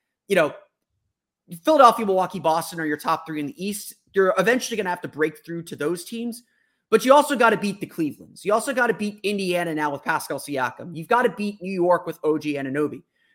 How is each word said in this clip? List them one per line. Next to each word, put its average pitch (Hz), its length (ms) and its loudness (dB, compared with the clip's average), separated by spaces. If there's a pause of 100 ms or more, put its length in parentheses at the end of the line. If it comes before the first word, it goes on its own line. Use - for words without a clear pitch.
(280)
you 196 80 0
know, 156 180 2 (1080)
Philadelphia, 240 420 6
Milwaukee, 185 340 0
Boston 160 400 -2
are 160 60 -4
your 151 120 -2
top 156 300 -2
three 151 140 -8
in 147 60 -6
the 175 180 -10
East. 202 280 -8 (200)
You're 190 240 4
eventually 202 400 2
gonna 196 120 -4
have 180 120 -6
to 151 60 -8
break 156 380 -4
through 170 180 -10
to 165 120 -14
those 165 300 -4
teams, 233 380 -10 (460)
but 220 140 2
you 254 100 6
also 285 220 6
gotta 220 220 4
beat 196 240 -4
the 233 60 -6
Clevelands. - 580 -8
You 190 80 0
also 233 200 -2
gotta 233 200 0
beat 208 300 -6
Indiana 175 520 -2
now 151 160 -2
with 139 120 -8
Pascal 156 360 -4
Siakam. 131 560 -6
You've 160 120 -10
gotta 240 220 4
beat 208 320 -6
New 185 120 -8
York 175 340 2
with 160 160 -10
O 156 140 2
G 147 160 -4
Anunoby. 139 500 -4 (320)